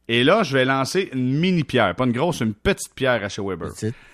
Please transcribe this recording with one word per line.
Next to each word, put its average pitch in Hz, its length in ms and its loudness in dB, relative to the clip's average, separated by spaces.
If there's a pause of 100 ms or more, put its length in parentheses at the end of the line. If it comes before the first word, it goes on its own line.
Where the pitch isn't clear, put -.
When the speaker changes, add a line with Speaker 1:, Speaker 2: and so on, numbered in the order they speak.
Speaker 1:
Et 117 160 2
là, 185 180 6
je 135 160 0
vais 131 80 4
lancer 135 480 0
une 131 240 0
mini 175 260 2
pierre, 107 300 2
pas 127 120 0
une 123 60 2
grosse, 143 300 -2
une 110 140 -2
petite - 400 -4
pierre 120 280 0
à 101 60 -4
Shea 104 140 -8
Weber. 92 260 -6
Speaker 2:
Petite. 110 240 -6 (200)